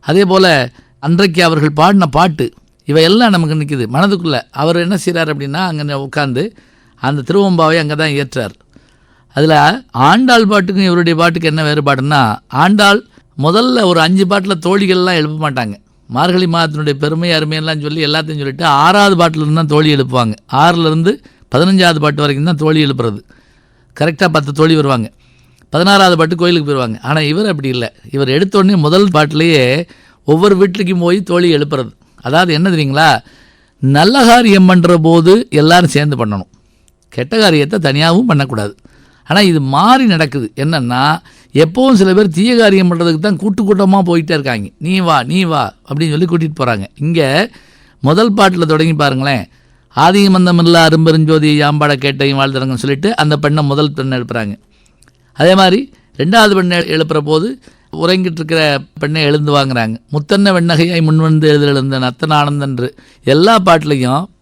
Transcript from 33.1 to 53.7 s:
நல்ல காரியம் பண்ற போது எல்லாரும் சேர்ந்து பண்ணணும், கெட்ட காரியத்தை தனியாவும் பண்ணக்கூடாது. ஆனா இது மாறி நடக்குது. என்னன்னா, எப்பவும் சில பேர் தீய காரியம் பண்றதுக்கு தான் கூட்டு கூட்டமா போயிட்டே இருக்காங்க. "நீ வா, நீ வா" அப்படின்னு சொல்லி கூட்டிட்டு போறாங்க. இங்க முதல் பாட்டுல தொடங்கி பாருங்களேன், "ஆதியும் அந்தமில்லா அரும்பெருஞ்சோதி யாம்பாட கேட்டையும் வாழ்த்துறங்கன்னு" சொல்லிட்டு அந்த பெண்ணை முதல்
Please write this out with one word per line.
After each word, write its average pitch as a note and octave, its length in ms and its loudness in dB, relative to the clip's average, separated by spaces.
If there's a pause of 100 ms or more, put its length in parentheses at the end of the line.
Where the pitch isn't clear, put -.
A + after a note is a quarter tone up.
நல்ல F3 440 2
காரியம் A3+ 400 6
பண்ற F3 320 4
போது E3 360 4 (160)
எல்லாரும் D#3+ 460 2
சேர்ந்து D3 220 0
பண்ணணும், G#2 320 -4 (640)
கெட்ட D3+ 260 -4
காரியத்தை F3 400 2
தனியாவும் E3 500 0
பண்ணக்கூடாது. C3 440 -2 (540)
ஆனா F#3+ 140 0
இது E3+ 200 2
மாறி F#3+ 440 2
நடக்குது. D3+ 500 -2
என்னன்னா, C3 480 -2 (520)
எப்பவும் F#3 380 2
சில F#3 200 4
பேர் G3+ 160 2
தீய G3 280 0
காரியம் G3 340 4
பண்றதுக்கு E3+ 280 -2
தான் F#3+ 180 -2
கூட்டு G3 260 -4
கூட்டமா G3 420 2
போயிட்டே E3+ 300 -2
இருக்காங்க. B2 420 -6
"நீ E3+ 220 -4
வா, E3 240 0
நீ D#3 200 -2
வா" D#3 200 -2 (200)
அப்படின்னு D3+ 300 -4
சொல்லி D#3+ 120 0
கூட்டிட்டு D#3+ 340 -4
போறாங்க. A#2 360 -4
இங்க E3 260 -2 (800)
முதல் G3 300 2
பாட்டுல F#3 320 2
தொடங்கி D#3+ 280 0
பாருங்களேன், C3+ 520 -2 (500)
"ஆதியும் F#3 420 4
அந்தமில்லா E3+ 460 4
அரும்பெருஞ்சோதி D#3+ 640 2 (120)
யாம்பாட D3 340 0
கேட்டையும் C#3 440 -2
வாழ்த்துறங்கன்னு" C3+ 440 -4
சொல்லிட்டு C#3 320 -2
அந்த D3+ 220 0
பெண்ணை D3 260 0
முதல் C#3+ 300 -2